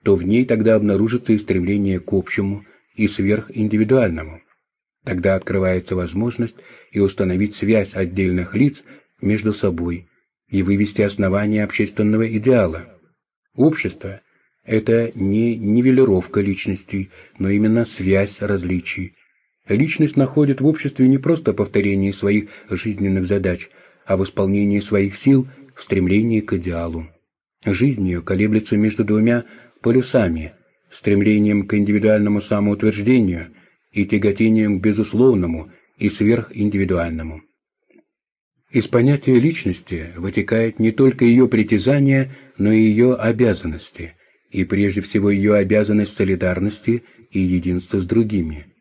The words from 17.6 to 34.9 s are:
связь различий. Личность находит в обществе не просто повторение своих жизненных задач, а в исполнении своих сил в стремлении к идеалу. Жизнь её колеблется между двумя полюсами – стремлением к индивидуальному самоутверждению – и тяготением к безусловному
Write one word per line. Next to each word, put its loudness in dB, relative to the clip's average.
связь -2
различий. -4
Личность 0
находит 2
в 0
обществе 2
не 4
просто 0
повторение 0
своих -2
жизненных -2
задач, -2
а 0
в -2
исполнении 0
своих -2
сил 2
в -20
стремлении 0
к -6
идеалу. -6
Жизнь 0
её -2
колеблется -2
между 0
двумя 2
полюсами – 0
стремлением 2
к -4
индивидуальному 2
самоутверждению – 0
и -2
тяготением 2
к -6
безусловному 0